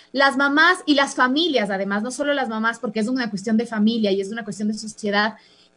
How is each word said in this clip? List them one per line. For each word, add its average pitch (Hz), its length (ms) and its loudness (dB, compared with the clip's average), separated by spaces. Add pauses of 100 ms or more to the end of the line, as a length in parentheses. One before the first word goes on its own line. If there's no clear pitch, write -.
(120)
Las 269 260 2
mamás 311 480 4
y 294 100 4
las 277 180 2
familias, 254 560 0
además, 196 320 -2
no 247 80 -6
solo 285 240 -2
las 262 160 -2
mamás, 226 300 -2
porque 220 200 -6
es 214 80 0
una 254 220 -2
cuestión 220 280 -2
de 233 100 0
familia 220 440 2
y 196 100 0
es 190 100 -6
una 226 120 -8
cuestión 214 260 -6
de 220 40 -2
sociedad, 214 600 -4 (420)